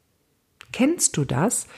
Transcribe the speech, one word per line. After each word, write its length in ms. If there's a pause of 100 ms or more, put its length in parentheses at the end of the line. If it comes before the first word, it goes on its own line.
(720)
Kennst 440
du 80
das, 540